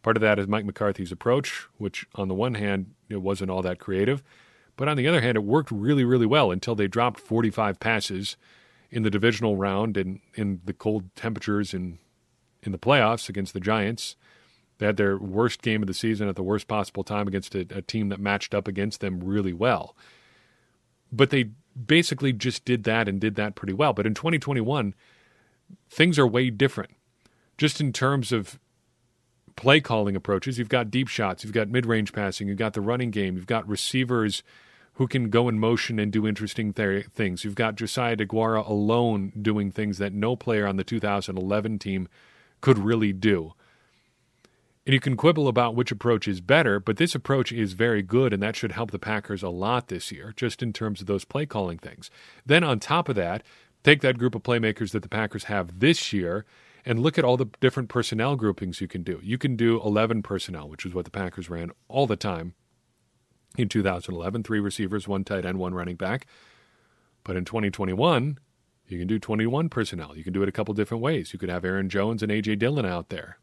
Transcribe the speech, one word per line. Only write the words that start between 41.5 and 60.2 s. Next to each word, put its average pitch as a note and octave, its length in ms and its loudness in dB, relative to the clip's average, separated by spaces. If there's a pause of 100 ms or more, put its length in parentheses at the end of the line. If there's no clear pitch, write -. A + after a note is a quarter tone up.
team F#2+ 280 -4 (540)
could B2+ 160 6
really A2 340 2
do. F#2+ 420 2 (1400)
And C3+ 60 6
you B2+ 40 4
can C3 160 0
quibble D3+ 320 4
about A#2 280 2
which B2 160 0
approach A2+ 360 2
is F#2 140 -2
better, A#2 380 4
but G2+ 180 -2
this E3+ 160 2
approach C3 380 0
is G#2+ 220 -2
very A2 280 2
good, A2 320 4
and G2 80 0
that G#2+ 140 -2
should G#2 160 -4
help A2+ 180 -6
the G2+ 80 -8
Packers G2+ 460 -4
a F#2 60 -4
lot G#2 380 -2
this F2+ 240 -8
year, G#2 240 -16
just A#2+ 280 -4
in A2 100 -4
terms G#2+ 260 -4
of F#2+ 60 -12
those G2 200 -2
play D3+ 200 -4
calling F#2 320 -4
things. - 320 -18 (340)
Then D#3 200 6
on B2+ 160 2
top E3 280 -2
of B2+ 80 -2
that, F2+ 280 -2 (400)
take C#3+ 180 8
that B2+ 160 4
group B2 160 0
of G#2+ 80 -6
playmakers A2+ 520 0
that G#2 100 -2
the - 40 -16
Packers G#2+ 360 -4
have F2+ 360 -4
this D#3 320 4
year F#2+ 320 -2 (440)
and A#2+ 160 0
look D#3 160 2
at D3+ 40 4
all B2 140 4
the C3 80 0 (140)
different B2+ 280 2
personnel A#2+ 480 0
groupings G2+ 460 -2
you F#2 60 -6
can F2+ 160 -8
do. E2+ 180 -6
You G#2+ 160 -4
can C3 180 -2
do A2+ 240 4
eleven A2 440 2